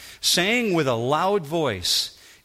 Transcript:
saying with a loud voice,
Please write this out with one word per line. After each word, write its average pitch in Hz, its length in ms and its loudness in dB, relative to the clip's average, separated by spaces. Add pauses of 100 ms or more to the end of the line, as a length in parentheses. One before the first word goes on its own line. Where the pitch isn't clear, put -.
(220)
saying 214 520 2
with 160 140 2
a 127 80 2
loud 156 500 0
voice, 139 680 -2 (340)